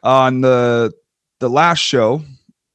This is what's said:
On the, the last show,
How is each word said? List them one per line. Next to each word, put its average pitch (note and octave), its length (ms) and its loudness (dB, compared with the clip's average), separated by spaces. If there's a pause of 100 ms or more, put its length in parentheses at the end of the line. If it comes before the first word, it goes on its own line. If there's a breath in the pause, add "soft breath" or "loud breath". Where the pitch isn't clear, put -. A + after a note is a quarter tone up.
On C3 400 2
the, A#2+ 480 0 (480)
the C3 120 -4
last D#3 300 0
show, B2+ 420 -2 (520)